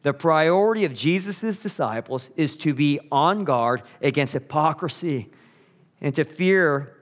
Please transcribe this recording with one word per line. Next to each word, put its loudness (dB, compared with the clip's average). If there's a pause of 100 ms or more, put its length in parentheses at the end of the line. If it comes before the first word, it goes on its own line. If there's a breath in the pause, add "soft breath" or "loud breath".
the 0
priority 2
of -4
Jesus' -2
disciples -6
is -2
to -2
be 2 (140)
on 2
guard 0 (200 loud breath)
against 0
hypocrisy -2 (720 soft breath)
and -4
to 2
fear 0